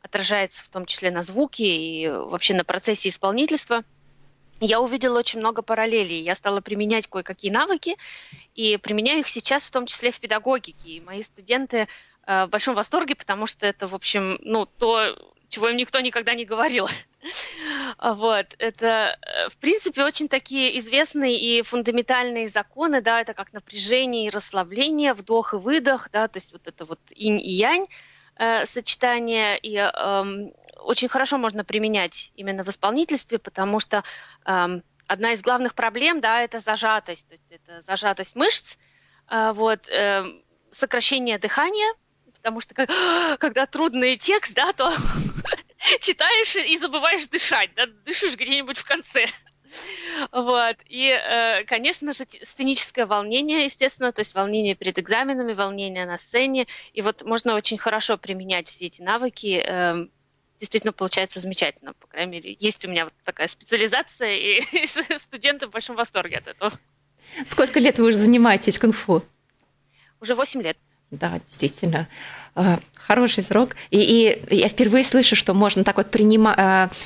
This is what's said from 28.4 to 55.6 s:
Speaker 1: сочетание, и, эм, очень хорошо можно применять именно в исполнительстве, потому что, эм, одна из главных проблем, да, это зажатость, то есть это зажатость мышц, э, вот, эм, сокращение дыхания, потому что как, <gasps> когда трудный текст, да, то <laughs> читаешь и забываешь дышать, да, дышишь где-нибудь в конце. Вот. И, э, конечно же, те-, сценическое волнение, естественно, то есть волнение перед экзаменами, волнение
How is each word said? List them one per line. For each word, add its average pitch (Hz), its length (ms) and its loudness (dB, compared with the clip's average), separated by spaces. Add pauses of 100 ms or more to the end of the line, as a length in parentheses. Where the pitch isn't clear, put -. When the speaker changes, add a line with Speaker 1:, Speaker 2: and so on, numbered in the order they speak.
Speaker 1:
сочетание, 233 920 0
и, 214 160 -8
эм, 196 800 -2 (260)
очень 247 300 0
хорошо 262 280 0
можно 214 260 -2
применять 208 720 -2
именно 196 280 -6
в 185 60 -8
исполнительстве, 247 680 -2
потому 202 420 -2
что, 208 240 -2 (420)
эм, 180 360 -2 (260)
одна 214 260 0
из 208 80 -6
главных 247 340 0
проблем, 247 460 0
да, 226 200 2
это 233 180 -6
зажатость, 214 680 -2
то - 60 -20
есть 165 160 -20
это 170 320 -20
зажатость 190 540 -4
мышц, 339 420 0 (520)
э, 220 240 2
вот, 220 360 0
эм, 196 520 0 (300)
сокращение 247 640 0
дыхания, 392 560 0 (400)
потому 226 280 -6
что - 120 -16
как, 254 160 -2
<gasps> 339 500 0
когда 262 260 0
трудный 254 520 0
текст, 392 380 0
да, 339 160 2
то 370 200 0
<laughs> - 1080 -2
читаешь 427 560 2
и 320 220 0
забываешь 311 500 0
дышать, 226 480 0
да, 240 120 0 (180)
дышишь 330 300 -2
где-нибудь 269 420 -4
в - 80 -12
конце. 277 400 -2 (1080)
Вот. 240 460 0 (100)
И, 262 220 0
э, 226 560 0
конечно 269 480 -2
же, 262 120 -6
те-, - 180 -20
сценическое 262 600 0
волнение, 247 600 0
естественно, 262 460 -2
то 214 100 -4
есть - 120 -8
волнение 202 420 0
перед 185 220 -6
экзаменами, 233 560 -2
волнение 196 520 -4